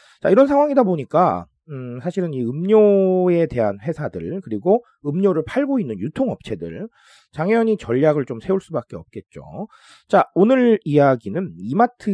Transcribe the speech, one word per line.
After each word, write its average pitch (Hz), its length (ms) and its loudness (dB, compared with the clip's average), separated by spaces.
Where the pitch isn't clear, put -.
자, - 80 0
이런 262 180 6
상황이다 285 360 2
보니까, 151 640 0
음, 127 300 -10
사실은 175 320 -6
이 131 100 -4
음료에 185 1040 2
대한 107 340 -2
회사들, 147 640 -8
그리고 170 400 0
음료를 160 420 -2
팔고 277 320 -2
있는 120 180 -6
유통업체들, 107 880 -8
당연히 220 440 0
전략을 143 480 0
좀 117 160 -10
세울 190 200 -4
수밖에 - 340 -10
없겠죠. - 460 -18
자, - 280 2
오늘 233 480 4
이야기는 135 760 0
이마트 175 560 -2